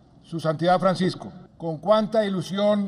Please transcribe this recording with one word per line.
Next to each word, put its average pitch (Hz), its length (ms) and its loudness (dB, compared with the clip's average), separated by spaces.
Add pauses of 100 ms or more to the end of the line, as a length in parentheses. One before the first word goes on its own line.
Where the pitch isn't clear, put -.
(280)
Su 170 100 -10
Santidad 165 420 2
Francisco, 180 480 0 (260)
con 160 240 -8
cuánta 214 440 2
ilusión 196 560 0 (100)